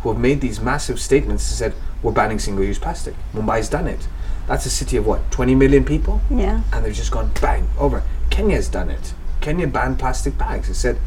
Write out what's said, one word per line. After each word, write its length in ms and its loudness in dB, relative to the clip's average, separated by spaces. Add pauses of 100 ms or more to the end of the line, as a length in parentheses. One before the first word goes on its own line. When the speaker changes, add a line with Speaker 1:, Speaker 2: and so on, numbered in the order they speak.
Speaker 1:
who 80 -2
have 100 -2
made 220 2
these 180 -2
massive 400 -2
statements 500 2
and 80 -2
said, 160 -2 (280)
"We're 100 0
banning 280 0
single-use 400 0
plastic." 340 -4 (220)
Mumbai's 340 0
done 180 -2
it. 200 -4 (400)
That's 180 0
a 60 -2
city 260 0
of 80 2
what, 240 2
twenty 240 2
million 320 6
people? 340 2 (120)
Speaker 2:
Yeah. 300 2 (120)
Speaker 1:
And 100 0
they've 120 0
just 160 -2
gone 280 0
bang, 380 2
over. 240 0 (300)
Kenya's 360 2
done 220 -2
it. 240 -4 (260)
Kenya 280 0
banned 320 0
plastic 360 -2
bags. 320 -2
It 60 -2
said, 340 0